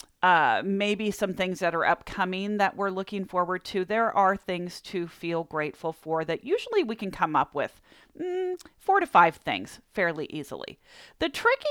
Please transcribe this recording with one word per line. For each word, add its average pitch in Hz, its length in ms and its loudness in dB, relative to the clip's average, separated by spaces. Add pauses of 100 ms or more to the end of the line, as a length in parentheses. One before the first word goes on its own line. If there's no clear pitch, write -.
(220)
uh, 147 420 4
maybe 202 460 -2
some 196 240 -2
things 185 240 -2
that 170 160 0
are 165 100 0
upcoming 190 720 -2
that 196 180 2
we're 196 140 -2
looking 190 340 -6
forward 180 400 -2
to. 185 200 -2
There 170 320 0
are 196 200 4
things 180 460 -6
to 170 260 -6
feel 165 340 -4
grateful 156 500 -4
for 160 320 -4
that 160 200 -4
usually 403 400 0
we 226 100 -4
can 196 160 -6
come 156 240 -2
up 139 200 0
with, 135 260 -4 (400)
mm, 359 340 -4 (220)
four 392 240 4
to 339 60 -2
five 170 300 6
things - 440 -6 (120)
fairly 165 340 -2
easily. - 520 -10 (400)
The 320 100 0
tricky 480 420 2